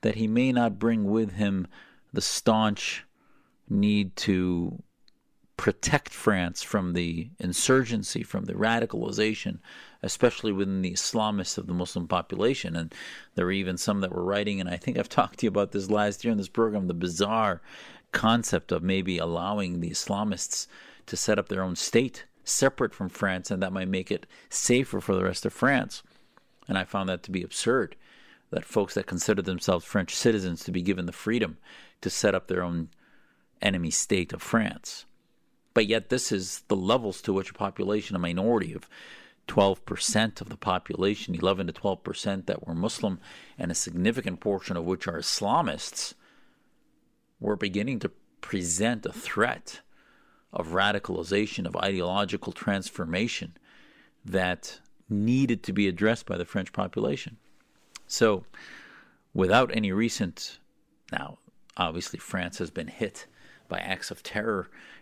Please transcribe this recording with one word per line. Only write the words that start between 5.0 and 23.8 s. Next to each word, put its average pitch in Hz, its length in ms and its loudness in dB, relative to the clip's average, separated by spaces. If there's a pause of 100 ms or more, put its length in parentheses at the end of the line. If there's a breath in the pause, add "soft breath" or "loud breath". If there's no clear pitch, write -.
protect - 540 0
France 90 500 0
from 90 320 0
the 85 340 0 (100)
insurgency, 113 840 2
from - 240 -4
the 92 80 -4
radicalization, 110 1040 0 (440 loud breath)
especially - 480 2
within 98 300 0
the 90 140 0
Islamists 107 640 0
of 98 80 -6
the 90 80 -2
Muslim 90 340 -2
population. 95 680 0
And 82 200 -6 (400 loud breath)
there 92 100 0
were 90 80 2
even 92 240 0
some 101 240 0
that 92 120 0
were 90 120 -2
writing, 101 340 0
and 90 120 -4
I 90 80 -2
think 127 200 -2
I've - 100 -2
<laughs> - 120 2
talked - 200 -2
to 120 60 2
you 107 40 4
about 101 220 2
this 98 180 -2
last 104 340 2
year 117 80 2
in 107 60 2
this 95 100 -2
program, 107 400 2
the 87 60 0
bizarre 92 680 2 (500 loud breath)
concept 113 640 2
of 82 100 0
maybe 92 360 2
allowing 87 600 -2
the 85 100 -2
Islamists - 760 -2 (400 loud breath)
to - 100 -6
set 107 220 2
up 101 100 -2
their 95 140 -2
own 90 140 -2
state - 480 2 (180)
separate - 520 2
from 92 160 -4
France, 92 400 -2
and 92 120 0
that 92 100 -2
might 95 140 -2